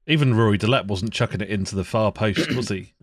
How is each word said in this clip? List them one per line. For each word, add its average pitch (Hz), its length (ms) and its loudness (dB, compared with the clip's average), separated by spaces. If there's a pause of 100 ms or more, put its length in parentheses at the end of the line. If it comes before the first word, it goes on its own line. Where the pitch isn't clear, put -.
Even 147 260 4
Rory 110 240 4
Delap 107 300 0
wasn't 101 260 -4
chucking 107 280 -2
it 101 80 -6
into 101 260 -4
the 95 80 0
far 107 300 0
post, 110 420 -2
was 120 140 -4
he? 95 340 -8